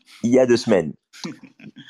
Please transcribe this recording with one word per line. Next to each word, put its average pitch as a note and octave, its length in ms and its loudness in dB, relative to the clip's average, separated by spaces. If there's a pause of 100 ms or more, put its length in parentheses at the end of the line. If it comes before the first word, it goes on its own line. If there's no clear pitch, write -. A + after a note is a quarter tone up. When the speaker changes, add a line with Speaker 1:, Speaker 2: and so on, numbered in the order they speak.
(240)
Speaker 1:
Il A#2 80 -2
y B2+ 80 4
a C3 80 4
deux A#2+ 100 4
semaines. F#2 340 0 (320)
Speaker 2:
<laughs> D#3+ 80 -12 (580)